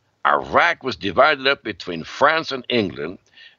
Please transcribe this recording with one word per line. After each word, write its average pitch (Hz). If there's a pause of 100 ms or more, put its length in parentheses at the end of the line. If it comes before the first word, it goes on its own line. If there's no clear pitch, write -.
(260)
Iraq 90
was 123
divided 131
up 139
between 90
France 151
and 131
England. 87 (400)